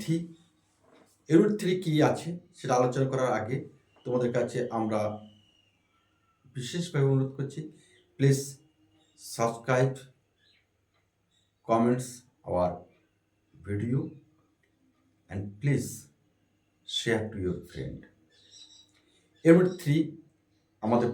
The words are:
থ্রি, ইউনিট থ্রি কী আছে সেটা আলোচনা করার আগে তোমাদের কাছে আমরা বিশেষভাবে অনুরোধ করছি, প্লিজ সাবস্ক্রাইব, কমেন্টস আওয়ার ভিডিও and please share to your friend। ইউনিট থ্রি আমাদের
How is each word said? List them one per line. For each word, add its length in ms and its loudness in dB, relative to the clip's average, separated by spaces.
থ্রি, 140 -2
ইউনিট 300 6
থ্রি 120 0
কী 100 0
আছে 200 -4
সেটা 220 -2
আলোচনা 320 2
করার 280 0
আগে 160 -4
তোমাদের 320 0
কাছে 220 -2
আমরা 220 0
বিশেষভাবে 560 -2
অনুরোধ 260 0
করছি, 240 -8
প্লিজ 240 4
সাবস্ক্রাইব, 720 0
কমেন্টস 420 2
আওয়ার 240 0
ভিডিও 460 -4
and 120 -8
please 300 0
share 440 -2
to 140 -12
your 120 -4
friend। 300 -10
ইউনিট 260 8
থ্রি 140 2
আমাদের 300 2